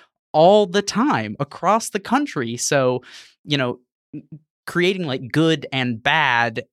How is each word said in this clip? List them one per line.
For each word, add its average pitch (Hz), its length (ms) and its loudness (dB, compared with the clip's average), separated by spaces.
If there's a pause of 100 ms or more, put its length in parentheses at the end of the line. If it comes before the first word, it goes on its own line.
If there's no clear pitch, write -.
(320)
all 196 340 6
the 196 160 0
time 185 580 -2
across 196 480 -2
the 196 120 -6
country. 156 580 -4
So, 127 440 0 (420)
you 147 120 -2
know, 123 220 -2 (880)
creating, 180 400 -2
like, 127 260 -6
good 160 400 2
and 123 300 -2
bad, 127 720 0